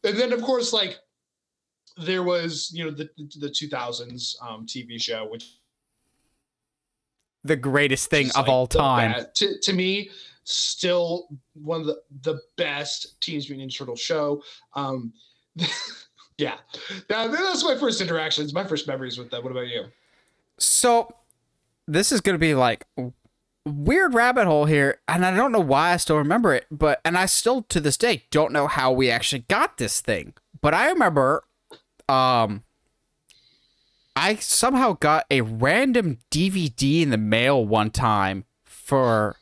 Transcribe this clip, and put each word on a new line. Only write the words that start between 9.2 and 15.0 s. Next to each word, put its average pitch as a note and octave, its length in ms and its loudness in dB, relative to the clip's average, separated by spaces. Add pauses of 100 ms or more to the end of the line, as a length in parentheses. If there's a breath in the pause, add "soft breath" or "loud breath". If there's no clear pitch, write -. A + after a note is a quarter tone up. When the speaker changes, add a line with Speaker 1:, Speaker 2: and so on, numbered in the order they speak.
Speaker 1:
To, G3+ 240 -2
to G3 140 -2
me, F#3+ 360 -2 (360 loud breath)
still F3 840 -2 (260)
one D#3 280 -6
of D#3 40 -10
the, D3 160 -6 (220)
the D#3 180 -4 (160)
best D3 640 -6
Teenage C#3+ 280 -6
Mutant C3+ 220 -12
Ninja - 60 -12
Turtle B2 180 -10
show. D3 460 -2 (320 loud breath)
Um, C3 400 -6 (220 soft breath)